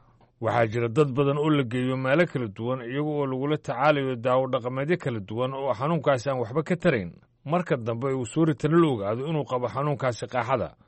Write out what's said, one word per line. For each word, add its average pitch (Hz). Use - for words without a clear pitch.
Waxaa 113
jira 117
dad 135
badan 139
oo 151
la 143
geeyo 127
meelo 135
kala 127
duwan 120
iyaga 139
oo 147
lagula 135
tacaalayo 135
daawo 127
dhaqameedyo 131
kala 120
duwan 117
oo 135
xanuunkaasi 139
aan 127
waxba 123
ka 175
tarayn. 120
Marka 165
dambe 117
uu 131
soo 160
ritana 151
la 165
ogaado 117
inuu 156
qabo 123
xanuunkaasi 127
qaaxada. 117